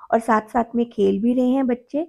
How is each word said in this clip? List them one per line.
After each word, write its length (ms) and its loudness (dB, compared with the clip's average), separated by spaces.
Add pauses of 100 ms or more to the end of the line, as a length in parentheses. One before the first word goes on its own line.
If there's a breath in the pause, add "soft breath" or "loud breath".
(100)
और 100 2
साथ 280 0
साथ 280 -4
में 140 0
खेल 320 0
भी 120 2
रहे 140 2
हैं 180 0
बच्चे। 420 -4